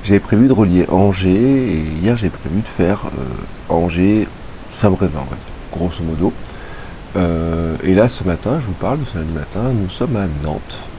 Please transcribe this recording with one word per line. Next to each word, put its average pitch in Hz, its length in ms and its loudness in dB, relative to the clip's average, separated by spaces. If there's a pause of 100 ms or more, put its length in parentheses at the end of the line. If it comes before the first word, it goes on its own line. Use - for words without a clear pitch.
J'avais 98 160 6
prévu 113 280 4
de 131 60 6
relier 90 360 6
Angers, 95 400 4
et 113 540 4 (180)
hier, 117 160 2
j'ai 101 120 0
prévu 87 320 -4
de 104 60 -6
faire, 92 360 0 (140)
euh, 62 560 -6
Angers, 90 540 2 (420)
Saint-Brévin, 92 500 2
en 65 60 -6
fait, - 520 -10
grosso 85 260 -2
modo. 82 300 0 (840)
Euh, 82 680 0
et 90 100 4
là, 110 160 6
ce - 140 -6
matin, 101 380 0
je 123 40 -6
vous 98 80 -4
parle 113 260 -2
de 135 60 -4
ce - 120 -6
lundi 80 160 -4
matin, 95 400 -4
nous 101 160 0
sommes 123 260 -2
à 98 120 0 (160)
Nantes. - 360 -6 (200)